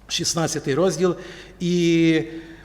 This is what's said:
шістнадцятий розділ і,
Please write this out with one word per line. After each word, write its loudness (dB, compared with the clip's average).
шістнадцятий -2
розділ 2
і, 4